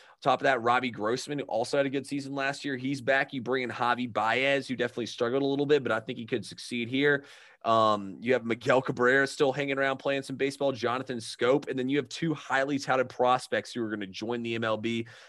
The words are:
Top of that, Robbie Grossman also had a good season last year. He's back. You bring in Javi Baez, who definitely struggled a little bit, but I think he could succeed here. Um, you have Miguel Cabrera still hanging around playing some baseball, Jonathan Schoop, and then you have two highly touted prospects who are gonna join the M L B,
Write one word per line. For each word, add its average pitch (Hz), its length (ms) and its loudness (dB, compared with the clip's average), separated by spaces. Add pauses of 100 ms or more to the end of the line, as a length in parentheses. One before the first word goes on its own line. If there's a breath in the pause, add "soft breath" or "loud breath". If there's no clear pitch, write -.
(220 soft breath)
Top 131 200 2
of - 20 -6
that, 135 180 4
Robbie 120 300 2
Grossman 120 500 -2
also 117 360 -2
had 139 80 4
a 131 60 -2
good 135 160 -4
season 139 260 -6
last 139 320 -4
year. 139 100 -2
He's 131 240 -4
back. 135 320 2
You 131 100 -6
bring 127 220 0
in 117 60 -4
Javi 120 420 0
Baez, 127 560 2
who 127 80 -4
definitely 120 300 -4
struggled 123 380 0
a - 20 0
little 139 200 0
bit, 139 180 4
but 110 80 0
I 110 100 2
think 117 160 -8
he 113 80 -10
could 113 200 -4
succeed 117 440 -8
here. 143 340 2 (420 loud breath)
Um, 107 560 4
you 120 100 0
have 117 140 2
Miguel 120 360 2
Cabrera 131 460 2
still 135 240 2
hanging 139 260 -2
around 135 200 0
playing 139 240 -2
some 135 160 -10
baseball, 139 340 0
Jonathan 123 460 -2
Schoop, 123 500 0
and 131 100 -4
then 127 120 -2
you 143 80 2
have 139 100 -2
two 165 260 -2
highly 135 460 0
touted 131 300 0
prospects 123 640 0
who 120 100 -2
are 107 60 -4
gonna 104 180 -4
join 117 340 -6
the 117 140 -4
M 113 80 -2
L 110 140 0
B, 117 280 -2 (240 loud breath)